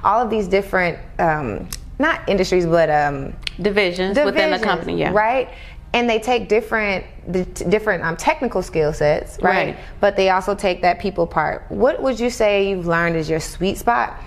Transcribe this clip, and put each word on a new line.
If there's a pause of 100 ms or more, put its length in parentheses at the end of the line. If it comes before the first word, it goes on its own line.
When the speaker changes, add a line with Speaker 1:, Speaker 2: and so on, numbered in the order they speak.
Speaker 1:
all
of
these
different, (220)
um, (320)
not
industries,
but,
um, (300)
Speaker 2:
Divisions
within
the
Speaker 1:
divisions,
Speaker 2:
company,
yeah.
Speaker 1:
right? (460)
And
they
take
different, (240)
the
t-,
different,
um,
technical
skill
sets,
right?
Speaker 2:
Right. (240)
Speaker 1:
But
they
also
take
that
people
part.
What
would
you
say
you've
learned
is
your
sweet
spot